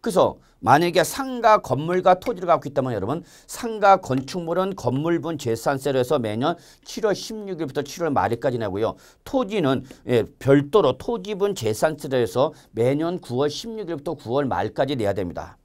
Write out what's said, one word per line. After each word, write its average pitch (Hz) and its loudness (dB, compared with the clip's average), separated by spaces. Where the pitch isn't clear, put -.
그래서 170 2
만약에 165 4
상가 240 2
건물과 180 2
토지를 180 -6
갖고 160 2
있다면 135 -2
여러분, 113 -4
상가 208 4
건축물은 175 -2
건물분 151 -2
재산세로 135 0
해서 131 2
매년 120 -2
칠월 208 -2
십육 196 -10
일부터 143 -4
칠월 165 -4
말일까지 117 0
내고요. 104 -2
토지는, 190 0
예, 117 2
별도로 143 4
토지분 202 -4
재산세로 143 -2
해서 127 2
매년 147 0
구월 143 -2
십육 214 -10
일부터 165 -6
구월 135 -2
말까지 110 -2
내야 104 0
됩니다. 90 -8